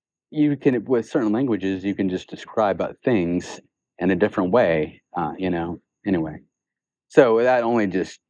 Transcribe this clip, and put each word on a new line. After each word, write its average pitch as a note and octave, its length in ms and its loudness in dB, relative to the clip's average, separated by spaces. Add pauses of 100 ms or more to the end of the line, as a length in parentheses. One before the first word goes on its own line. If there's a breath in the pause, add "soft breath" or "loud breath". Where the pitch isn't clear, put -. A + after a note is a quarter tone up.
(300)
You D3+ 260 0
can, B2+ 300 0
with A#2 240 0
certain A2+ 220 0
languages, G2 520 -2
you G2+ 120 -2
can G2 140 0
just F2+ 200 -6
describe, G2 500 -2
uh, - 140 -6 (100)
things F2+ 560 -2 (380)
in F2+ 140 0
a F#2+ 40 2
different F#2 360 0
way, E2 500 2 (160)
uh, D#2 200 -4
you F#2 120 -4
know, E2 300 -6 (260)
anyway. D#2+ 360 -2 (680)
So A#2 340 4
that B2 220 2
only A#2 240 2
just F2+ 320 -4 (100)